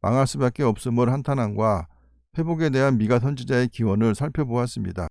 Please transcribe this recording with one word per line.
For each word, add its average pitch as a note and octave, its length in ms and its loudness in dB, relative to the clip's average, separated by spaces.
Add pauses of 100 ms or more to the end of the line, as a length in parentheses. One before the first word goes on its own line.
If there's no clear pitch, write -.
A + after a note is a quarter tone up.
망할 B2+ 240 2
수밖에 C3 360 -2
없음을 A#2+ 480 2
한탄함과 A2 760 -2 (480)
회복에 D#3+ 340 0
대한 C3 280 4
미가 G#2+ 200 4
선지자의 B2+ 500 0
기원을 A2 460 2
살펴보았습니다. A#2 960 -4